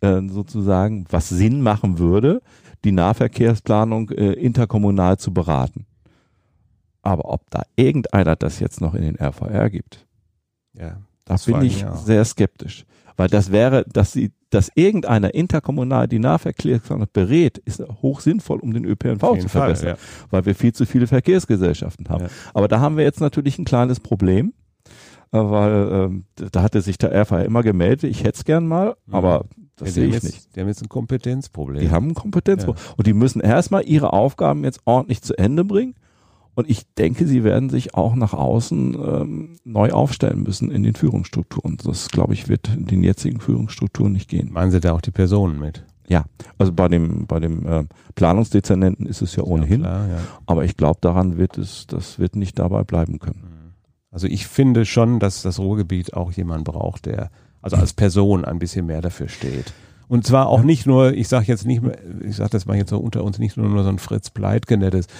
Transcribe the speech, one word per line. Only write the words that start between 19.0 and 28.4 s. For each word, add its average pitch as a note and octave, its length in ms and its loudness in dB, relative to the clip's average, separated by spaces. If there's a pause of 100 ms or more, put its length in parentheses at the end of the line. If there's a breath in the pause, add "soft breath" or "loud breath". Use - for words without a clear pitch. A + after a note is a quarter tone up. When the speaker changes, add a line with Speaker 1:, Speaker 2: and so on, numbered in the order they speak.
Speaker 1:
N G#2+ 100 -2
V - 120 0
Speaker 2:
Auf - 40 2
jeden F2+ 140 -2
Speaker 1:
zu - 20 -12
Speaker 2:
Fall, A2+ 240 2
Speaker 1:
verbessern, E2 240 -4
Speaker 2:
ja. - 300 -20
Speaker 1:
weil F#2 160 0
wir G2 100 2
viel A#2+ 160 2
zu B2 140 0
viele B2 220 2
Verkehrsgesellschaften A2 1000 0
haben. E2 160 -4
Speaker 2:
Ja. F2 60 -8 (240 loud breath)
Speaker 1:
Aber G2+ 160 2
da A2 100 2
haben D3 160 2
wir D3+ 80 2
jetzt C#3+ 160 0
natürlich C#3+ 400 -2
ein F3 60 -6
kleines B2 340 0
Problem, G2+ 540 0 (800 loud breath)
äh, A2 60 2
weil, G#2 540 2
ähm, F#2+ 320 -2 (160)
d-, G2 120 -8
da F2+ 120 2
hatte G#2+ 180 2
sich F2+ 160 -4
der E2 140 -2
R G2+ 140 2
V G#2 100 0
R F2 100 0
immer A2+ 160 0
gemeldet, A2 480 2
ich - 140 -6
hätt's - 220 -2